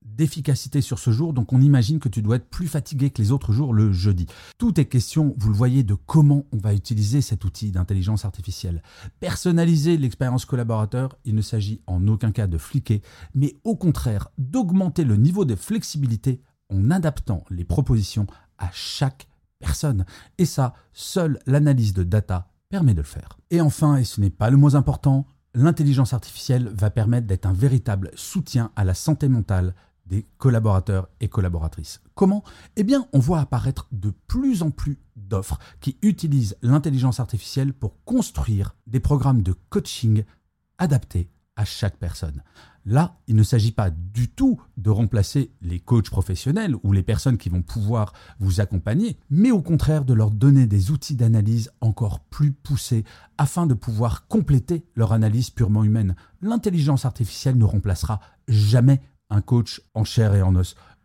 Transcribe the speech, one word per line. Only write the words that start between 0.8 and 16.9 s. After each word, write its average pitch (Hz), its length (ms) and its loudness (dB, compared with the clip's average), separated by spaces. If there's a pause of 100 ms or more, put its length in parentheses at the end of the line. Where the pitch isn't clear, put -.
sur - 180 -6
ce 123 120 0
jour, 156 200 0
donc 123 220 -2
on 131 80 6
imagine 139 380 4
que 123 100 -4
tu 107 120 -4
dois 107 140 0
être 127 140 -6
plus 175 180 -6
fatigué 139 420 -4
que - 120 -4
les 104 100 2
autres 131 220 -2
jours 127 200 0
le 107 200 4
jeudi. 90 320 0 (320)
Tout 233 200 0
est 143 80 2
question, 139 520 0
vous 107 100 0
le 107 80 2
voyez, 127 280 2
de 101 100 0
comment 143 580 4
on 113 60 -4
va 101 160 -2
utiliser 104 480 0
cet 107 240 -4
outil 101 260 -6
d'intelligence 95 540 -2
artificielle. 92 580 -8 (380)
Personnaliser 170 720 0
l'expérience 127 480 -2
collaborateur, 117 800 -4
il 110 120 -2
ne 110 60 0
s'agit 107 460 -4
en 90 220 -2
aucun 110 220 0
cas 107 160 -2
de 82 100 -2
fliquer, 107 440 -4 (320)
mais 139 300 0
au 214 140 -2
contraire 120 500 -2 (100)
d'augmenter 185 680 0
le 233 100 4
niveau 170 300 4
de 117 100 0
flexibilité 135 880 -4 (280)
en 101 220 0